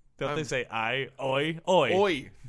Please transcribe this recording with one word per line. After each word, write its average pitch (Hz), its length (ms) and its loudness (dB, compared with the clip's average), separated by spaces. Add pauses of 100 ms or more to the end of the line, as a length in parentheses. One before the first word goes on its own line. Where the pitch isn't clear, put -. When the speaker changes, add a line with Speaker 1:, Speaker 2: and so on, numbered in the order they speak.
(180)
Speaker 1:
Don't 147 160 -4
they 156 60 -4
Speaker 2:
Um, 151 80 -6
Speaker 1:
say 131 200 -2
aye? 117 420 -2 (100)
Oi? 143 480 -2
Oi. 156 260 4
Speaker 2:
Oi. 185 360 0 (180)